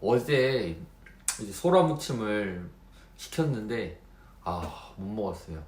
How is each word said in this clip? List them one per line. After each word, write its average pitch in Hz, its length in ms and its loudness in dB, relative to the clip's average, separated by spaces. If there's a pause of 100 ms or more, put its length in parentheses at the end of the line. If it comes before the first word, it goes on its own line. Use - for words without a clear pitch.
어제 123 760 2 (640)
이제 101 120 -8
소라무침을 110 1160 2 (460)
시켰는데 110 840 -2 (420)
아, 85 540 -8
못 95 100 -8
먹었어요. 90 600 -6